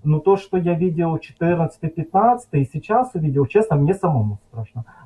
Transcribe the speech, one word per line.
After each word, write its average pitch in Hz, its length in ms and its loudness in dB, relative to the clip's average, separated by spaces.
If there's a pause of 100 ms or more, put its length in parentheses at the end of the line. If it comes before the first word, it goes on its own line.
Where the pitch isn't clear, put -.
но 151 140 2
то, 196 180 2
что 190 200 -6
я 175 160 0
видел 165 440 -2
четырнадцатый, 165 720 -4
пятнадцатый 202 720 0
и 127 120 -2
сейчас 240 400 -2
увидел, 143 320 0
честно, 214 300 2
мне 147 180 2
самому 107 540 -2
страшно. 113 380 -12 (200)